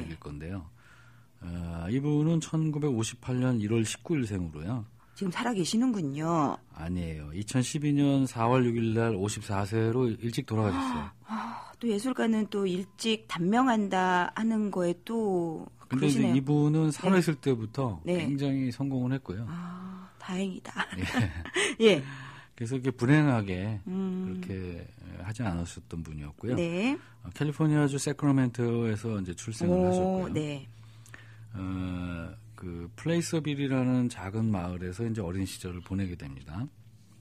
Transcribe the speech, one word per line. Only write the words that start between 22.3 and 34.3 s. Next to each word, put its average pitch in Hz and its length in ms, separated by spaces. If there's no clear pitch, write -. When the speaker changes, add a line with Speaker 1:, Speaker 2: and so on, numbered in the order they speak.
Speaker 1:
그래서 120 200
이렇게 131 140
불행하게 113 1000
Speaker 2:
음. 185 540
Speaker 1:
그렇게 90 460
하지 110 220
않으셨던 85 600
분이었고요. 78 520
Speaker 2:
네. 175 420
Speaker 1:
어, - 120
캘리포니아주 147 640
세크라멘토에서 117 1200
이제 90 140
출생을 175 420
Speaker 2:
오, 185 100
Speaker 1:
하셨고요. 185 460
Speaker 2:
네. 147 340
Speaker 1:
어, 90 800
그 87 400
플레이서빌이라는 139 1120
작은 110 420